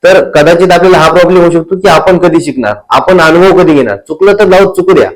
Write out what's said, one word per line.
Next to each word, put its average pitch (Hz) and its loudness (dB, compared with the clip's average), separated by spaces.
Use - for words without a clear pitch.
तर 185 0
कदाचित 170 0
आपल्याला 180 2
हा 160 0
प्रॉब्लेम 175 2
होऊ 170 0
शकतो 170 -4
की 190 -4
आपण 180 0
कधी 165 0
शिकणार, 127 -6
आपण 170 0
अनुभव 175 2
कधी 170 2
घेणार. 123 -2
चुकलं 190 -2
तर 202 0
ब्लाऊज 185 0
चुकू 180 -2
द्या 139 0